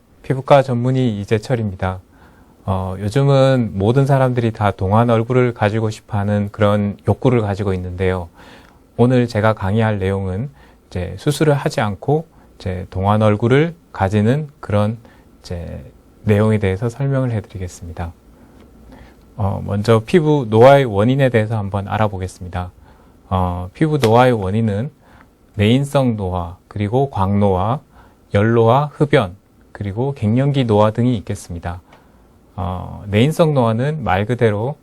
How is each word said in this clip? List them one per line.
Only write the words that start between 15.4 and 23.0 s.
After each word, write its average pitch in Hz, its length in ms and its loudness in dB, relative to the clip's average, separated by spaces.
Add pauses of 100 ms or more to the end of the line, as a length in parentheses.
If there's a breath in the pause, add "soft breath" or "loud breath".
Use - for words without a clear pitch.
내용에 107 320 4
대해서 98 320 -2
설명을 131 420 -4
해드리겠습니다. 90 800 -8 (1300 loud breath)
어, 98 280 -4
먼저 104 400 2
피부 151 440 0
노화의 131 340 6
원인에 123 460 2
대해서 110 280 0
한번 98 300 -6
알아보겠습니다. 92 840 -6 (580 soft breath)